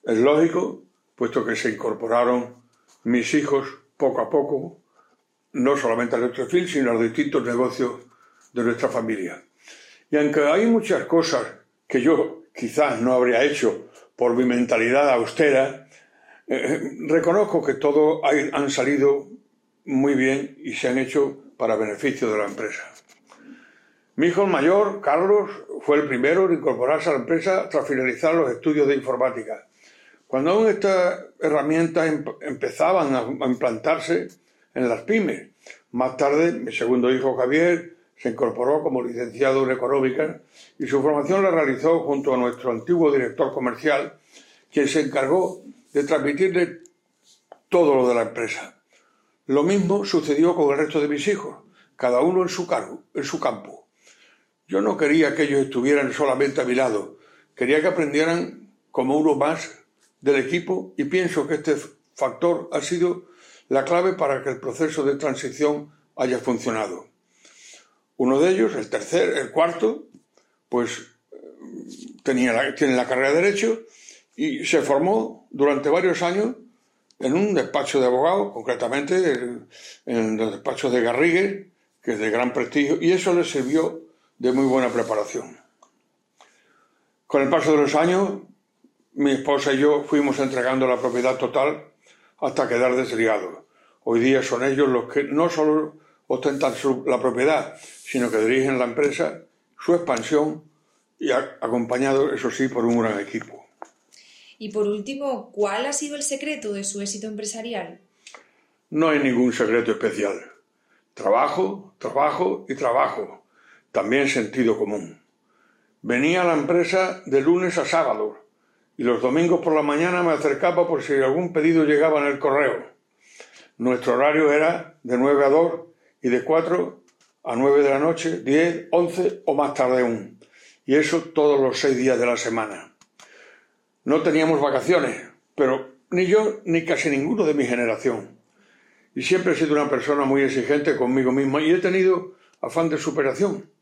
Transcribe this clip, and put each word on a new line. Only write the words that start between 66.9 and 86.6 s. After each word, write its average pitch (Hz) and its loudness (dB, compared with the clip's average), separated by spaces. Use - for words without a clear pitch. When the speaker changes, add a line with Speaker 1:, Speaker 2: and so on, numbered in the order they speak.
Speaker 1:
Uno 135 2
de 180 4
ellos, 190 0
el 107 -8
tercer, 143 -2
el 127 -6
cuarto, 170 0
pues, 120 -4
tenía 127 2
la, 135 0
tiene 135 2
la 123 0
carrera 131 0
de 160 2
Derecho 220 0
y 139 -4
se 156 2
formó 185 0
durante 143 0
varios 175 2
años 202 -2
en 131 -2
un 196 2
despacho 143 0
de 127 4
abogados, 170 0
concretamente 135 -2
en, 120 -8
en 110 0
los 110 -2
despachos 131 -4
de 123 2
Garrigues, 165 0
que 120 -4
es 104 -6
de 110 -2
gran 120 0
prestigio, 143 0
y 165 2
eso 185 2
le 175 2
sirvió 147 -2
de 127 0
muy 135 2
buena 127 2
preparación. 110 -4